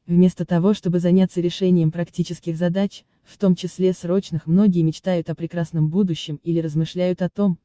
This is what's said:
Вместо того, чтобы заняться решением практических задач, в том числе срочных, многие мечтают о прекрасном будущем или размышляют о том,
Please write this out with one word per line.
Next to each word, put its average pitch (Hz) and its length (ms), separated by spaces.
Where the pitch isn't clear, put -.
Вместо 175 380
того, 180 300
чтобы 180 260
заняться 180 400
решением 175 500
практических 170 680
задач, 180 480
в - 140
том 185 180
числе 185 360
срочных, 175 540
многие 180 360
мечтают 165 480
о 156 40
прекрасном 165 540
будущем 165 560
или 165 160
размышляют 165 640
о 175 60
том, 202 360